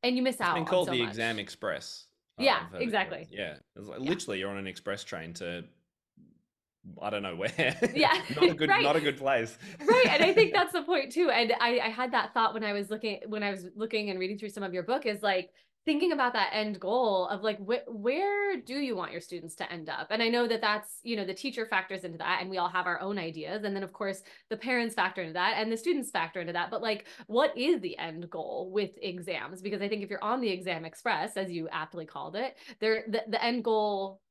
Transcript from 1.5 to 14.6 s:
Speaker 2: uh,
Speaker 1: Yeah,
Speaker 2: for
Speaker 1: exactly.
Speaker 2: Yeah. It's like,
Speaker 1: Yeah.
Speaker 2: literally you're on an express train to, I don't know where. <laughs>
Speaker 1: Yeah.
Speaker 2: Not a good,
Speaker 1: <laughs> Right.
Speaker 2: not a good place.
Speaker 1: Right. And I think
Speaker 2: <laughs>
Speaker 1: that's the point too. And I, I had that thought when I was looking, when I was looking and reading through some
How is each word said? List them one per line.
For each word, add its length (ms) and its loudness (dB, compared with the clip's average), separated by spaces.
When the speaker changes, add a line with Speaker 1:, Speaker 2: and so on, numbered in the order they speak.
Speaker 2:
uh, 60 -2
Speaker 1:
Yeah, 240 2
Speaker 2:
for 80 -12
Speaker 1:
exactly. 560 -2
Speaker 2:
Yeah. 240 -6
It's 140 -14
like, 120 -12
Speaker 1:
Yeah. 100 -4
Speaker 2:
literally 280 -2
you're 120 -4
on 80 -6
an 100 -6
express 340 -8
train 320 -10
to, 300 -6
I 80 -2
don't 120 -2
know 140 -4
where. 480 0
<laughs> 100 0
Speaker 1:
Yeah. 200 6
Speaker 2:
Not 160 6
a 40 0
good, 160 2
Speaker 1:
<laughs> 0 -
Right. 120 6
Speaker 2:
not 140 6
a 40 4
good 180 0
place. 400 2
Speaker 1:
Right. 280 8
And 140 6
I 100 8
think 200 8
Speaker 2:
<laughs> 20 -6
Speaker 1:
that's 180 4
the 100 0
point 300 0
too. 180 4
And 300 4
I, 200 4
I 80 0
had 240 -2
that 220 2
thought 200 4
when 100 -4
I 80 0
was 180 -2
looking, 360 -4
when 160 -4
I 80 0
was 240 -6
looking 360 -2
and 80 -2
reading 200 -2
through 120 -8
some 120 -8